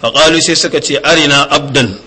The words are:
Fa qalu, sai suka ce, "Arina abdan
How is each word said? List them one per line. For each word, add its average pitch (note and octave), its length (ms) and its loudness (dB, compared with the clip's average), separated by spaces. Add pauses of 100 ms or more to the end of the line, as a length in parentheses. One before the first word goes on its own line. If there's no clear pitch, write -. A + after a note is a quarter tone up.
Fa A#2 80 -2
qalu, D#3 320 2
sai E3 140 0
suka D#3 240 -2
ce, C#3 180 -4
"Arina C#3+ 520 2
abdan C#3 440 0 (120)